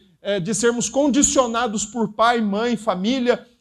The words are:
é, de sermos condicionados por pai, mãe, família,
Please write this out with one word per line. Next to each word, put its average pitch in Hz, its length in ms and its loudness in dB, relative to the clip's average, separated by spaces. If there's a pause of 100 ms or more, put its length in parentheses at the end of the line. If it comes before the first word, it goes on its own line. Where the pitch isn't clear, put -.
(220)
é, 202 180 -2
de 185 160 -4
sermos 240 340 0
condicionados 247 960 0
por 220 280 -4
pai, 240 280 2
mãe, 214 340 0
família, 233 720 -2 (140)